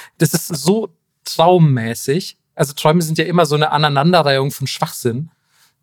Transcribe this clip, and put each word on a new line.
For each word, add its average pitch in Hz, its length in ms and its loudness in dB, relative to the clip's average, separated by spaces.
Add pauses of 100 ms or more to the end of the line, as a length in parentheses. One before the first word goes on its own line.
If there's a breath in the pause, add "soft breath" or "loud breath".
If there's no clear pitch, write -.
(180 loud breath)
das - 160 0
ist - 140 -6
so 180 420 -2 (340)
traummäßig. 151 1120 0 (180)
Also 143 180 -2
Träume 160 300 2
sind 160 160 -4
ja 160 60 -2
immer 170 200 2
so 147 100 -2
eine 151 160 0
Aneinanderreihung 143 760 2
von 139 160 -8
Schwachsinn. 131 640 -4 (540)